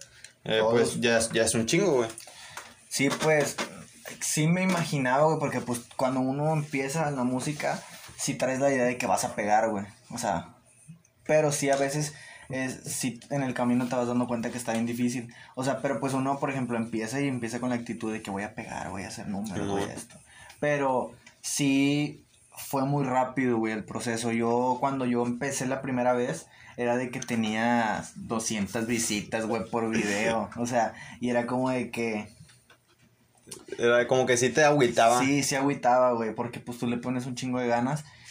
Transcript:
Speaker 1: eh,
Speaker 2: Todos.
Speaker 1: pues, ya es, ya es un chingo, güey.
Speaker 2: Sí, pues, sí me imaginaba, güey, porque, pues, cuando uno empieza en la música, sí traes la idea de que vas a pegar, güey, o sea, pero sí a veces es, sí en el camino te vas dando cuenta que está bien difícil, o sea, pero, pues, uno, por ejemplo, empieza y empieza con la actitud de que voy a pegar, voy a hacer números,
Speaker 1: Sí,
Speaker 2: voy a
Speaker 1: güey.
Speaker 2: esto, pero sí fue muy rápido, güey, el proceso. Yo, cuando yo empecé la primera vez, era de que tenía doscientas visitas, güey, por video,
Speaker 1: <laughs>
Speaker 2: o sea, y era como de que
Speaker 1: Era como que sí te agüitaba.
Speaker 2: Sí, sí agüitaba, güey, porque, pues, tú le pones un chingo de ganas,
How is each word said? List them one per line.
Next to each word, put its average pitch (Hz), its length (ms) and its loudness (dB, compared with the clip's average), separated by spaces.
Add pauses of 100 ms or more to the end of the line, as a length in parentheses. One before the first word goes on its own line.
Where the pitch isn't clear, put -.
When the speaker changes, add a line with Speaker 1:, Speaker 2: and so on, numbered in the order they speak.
(440)
Speaker 1:
eh, 110 160 2
Speaker 2:
Todos. 110 120 4
Speaker 1:
pues, 117 280 2
ya 117 180 4
es, 113 140 0
ya 113 100 4
es 110 140 2
un 113 100 2
chingo, 175 240 2
güey. 120 180 2 (800)
Speaker 2:
Sí, 139 200 0 (120)
pues, 151 360 2 (640)
sí - 260 0
me 180 160 2
imaginaba, 151 600 2
güey, 156 160 4
porque, 127 200 0
pues, 120 200 -4 (160)
cuando 131 240 2
uno 143 320 0
empieza 147 560 -2
en 147 80 -4
la 123 80 0
música, 143 580 -2 (340)
sí - 180 -2
traes 131 260 -2
la 139 120 4
idea 127 120 2
de 123 120 2
que 123 120 -2
vas 101 160 2
a - 100 -6
pegar, 107 360 2
güey, 104 140 -4 (260)
o 117 80 -8
sea, 104 360 -2 (720)
pero 151 240 4
sí 139 180 0
a 139 80 4
veces 139 380 -2 (340)
es, 131 360 -4
sí - 340 -4 (120)
en 143 120 -2
el 127 100 -2
camino 123 360 2
te 127 80 -2
vas 120 100 2
dando 123 220 0
cuenta 117 220 -2
que 120 80 -6
está 113 160 -4
bien 117 120 0
difícil, 120 480 -2 (220)
o 131 80 -4
sea, 135 180 0
pero, 135 160 0
pues, 135 160 -2
uno, 135 240 0
por 143 120 -2
ejemplo, 123 260 -2
empieza 113 440 -2
y 143 60 2
empieza 120 320 -2
con 127 120 -2
la 123 40 0
actitud 113 380 -4
de 107 100 -6
que 104 80 -8
voy 98 140 -4
a 104 100 -10
pegar, 92 360 -8
voy 95 120 -8
a 90 60 -8
hacer 113 180 -12
números, 101 400 -4
Speaker 1:
Sí, 101 60 -2
Speaker 2:
voy 98 100 0
a 98 40 -4
Speaker 1:
güey. - 100 -10
Speaker 2:
esto, - 180 -16 (460)
pero 135 500 2 (320)
sí 143 840 0 (380)
fue 135 220 -2
muy 143 220 0
rápido, 127 500 2
güey, 110 160 2
el 107 120 -6
proceso. 117 480 -4
Yo, 120 480 2
cuando 135 260 0
yo 120 180 2
empecé 131 420 -4
la 131 140 -2
primera 123 320 0
vez, 127 320 -2 (320)
era 120 220 0
de 127 120 -4
que 127 80 -8
tenía 113 840 0 (120)
doscientas 110 720 -4
visitas, 110 600 -2
güey, 110 240 -2
por 113 180 0
video, 107 640 0
Speaker 1:
<laughs> - 60 -14
Speaker 2:
o 120 80 -2
sea, 117 260 0 (280)
y 123 100 -2
era 120 160 0
como 127 240 0
de 123 200 -2
que 110 380 -4 (1500)
Speaker 1:
Era 120 280 4
como 127 200 4
que 123 100 4
sí 123 140 4
te 151 140 4
agüitaba. 123 560 6
Speaker 2:
Sí, 135 220 4
sí 135 120 -2
agüitaba, 127 580 4
güey, 113 220 -2
porque, 120 260 -6
pues, 120 180 -10
tú 127 80 -2
le 120 120 0
pones 123 280 -4
un 127 80 -8
chingo 127 260 -2
de 123 80 0
ganas, 123 360 2 (260)